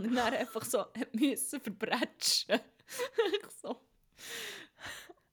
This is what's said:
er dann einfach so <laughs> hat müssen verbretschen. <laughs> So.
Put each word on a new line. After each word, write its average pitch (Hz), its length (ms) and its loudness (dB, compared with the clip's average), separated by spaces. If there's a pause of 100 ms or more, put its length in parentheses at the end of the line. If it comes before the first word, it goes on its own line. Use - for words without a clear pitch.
er 226 60 0
dann 240 240 2
einfach - 300 -2
so - 160 2
<laughs> - 180 -6
hat - 160 -4
müssen 262 460 2
verbretschen. - 1040 2
<laughs> - 960 -2
So. - 200 -6 (1500)